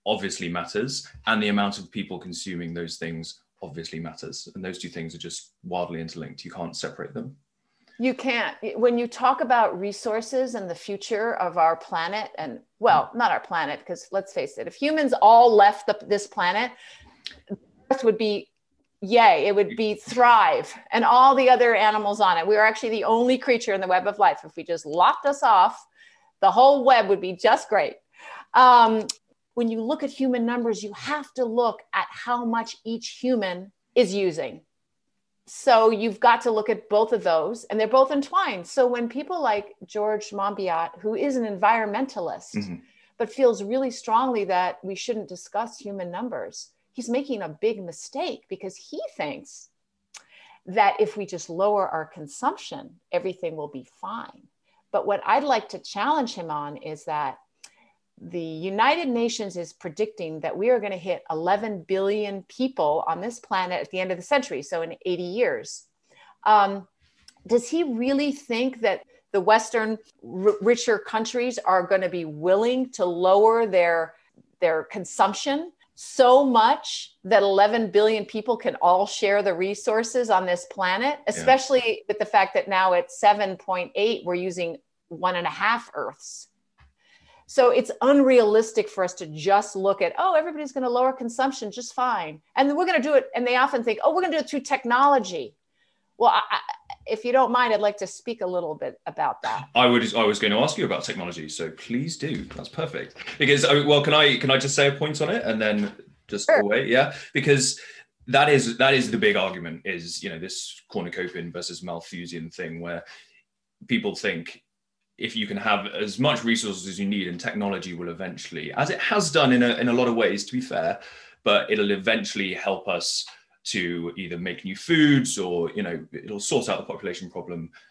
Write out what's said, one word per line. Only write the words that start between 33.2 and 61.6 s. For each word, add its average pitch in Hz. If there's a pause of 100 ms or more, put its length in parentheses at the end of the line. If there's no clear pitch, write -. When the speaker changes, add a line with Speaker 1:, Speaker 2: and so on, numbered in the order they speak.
Speaker 2:
human 196 (220)
is 208 (120)
using. 151 (840)
So 226
you've 214
got 226
to 240
look 214
at -
both 214
of 208
those, 175
and -
they're 214
both 269
entwined. 285
So 254
when 240
people 302
like 208 (100)
George 214
Monbiot, 190
who 214
is 277
an 240
environmentalist, 208
Speaker 1:
Mm-hmm. 87 (420)
Speaker 2:
but 226
feels 226
really 247
strongly 233
that 180 (100)
we 190
shouldn't 214
discuss 214
human 196
numbers, 175 (220)
he's 233 (100)
making 277
a 156 (100)
big 220
mistake 277
because 190
he - (160)
thinks - (1120)
that -
if -
we 208
just -
lower 196
our 156 (120)
consumption, 247 (300)
everything 180
will 147
be 127 (140)
fine. - (500)
But 196
what 202
I'd 262 (100)
like 214
to 185
challenge 247
him 170
on 147
is 156
that 151 (840)
the 165 (260)
United 277
Nations 233
is 170
predicting 170
that 160
we 214
are 247
gonna 202 (140)
hit 170
eleven 190